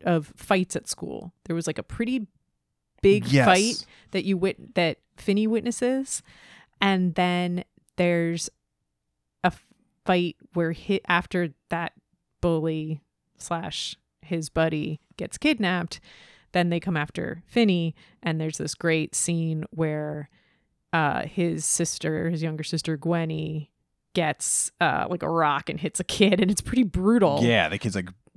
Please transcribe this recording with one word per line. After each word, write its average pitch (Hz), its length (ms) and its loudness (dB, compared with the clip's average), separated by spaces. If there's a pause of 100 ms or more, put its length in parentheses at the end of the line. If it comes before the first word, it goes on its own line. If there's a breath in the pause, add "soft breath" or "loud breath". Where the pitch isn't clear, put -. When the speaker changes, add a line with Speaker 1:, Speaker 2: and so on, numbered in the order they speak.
Speaker 1:
of 165 320 0
fights - 400 0
at - 120 -8
school. - 460 -10 (120)
There 165 100 -4
was, 165 120 -4
like, 156 100 -4
a - 60 -8
pretty 233 440 -4 (720)
big 196 260 6
Speaker 2:
Yes. 135 180 6
Speaker 1:
fight 202 400 4 (260 soft breath)
that 196 140 -2
you 190 120 2
wit-, 175 380 -4
that 165 240 2 (180)
Finney 208 300 0
witnesses. 247 720 -2 (600 loud breath)
And 185 340 2
then 180 480 0 (340)
there's 170 520 0 (920)
a 180 40 4
f-, - 180 -4 (400)
fight 180 300 2 (180)
where 170 200 2
hi-, - 340 -2
after 175 460 0 (160)
that 170 240 -6 (480)
bully 160 600 -2 (360)
slash - 580 -8 (260)
his 160 280 -6
buddy 156 500 -2 (180)
gets - 200 -10
kidnapped, 185 640 0 (520 loud breath)
then 175 180 2
they 170 100 0
come 165 180 -2
after 151 500 -6
Finney, 180 480 2 (280 soft breath)
and 160 160 -2
there's 156 180 -4
this 156 180 -6
great 160 400 0
scene 165 560 -2
where, 151 580 -4 (640)
uh, 156 320 0
his 165 400 -2
sister, 165 640 -2
his 165 140 -2
younger 156 200 -4
sister, 160 340 -4
Gwenny, 156 760 -4 (420)
gets, - 640 -2
uh, 151 300 2
like, 175 140 -6
a 151 60 -2
rock 156 400 0
and 151 100 -6
hits - 200 -6
a 180 40 -4
kid, 190 380 4
and 185 100 2
it's 196 100 -2
pretty 254 220 2
brutal. 185 600 4
Speaker 2:
Yeah, 110 260 6
the 95 80 -4
kid's, 101 180 -2
like, 92 140 -4 (280)